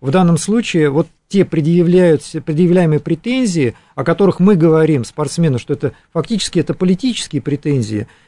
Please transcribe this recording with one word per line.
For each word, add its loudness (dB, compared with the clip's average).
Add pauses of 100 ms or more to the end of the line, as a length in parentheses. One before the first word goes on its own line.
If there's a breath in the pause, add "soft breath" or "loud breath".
В -4
данном 4
случае 0
вот -2 (200)
те 2
предъявляют, 2 (220)
предъявляемые 2
претензии, -2 (220 soft breath)
о -6
которых 0
мы 4
говорим 2
спортсмену, -2
что -6
это -4 (200 soft breath)
фактически -4
это -4
политические -2
претензии, -4 (220 soft breath)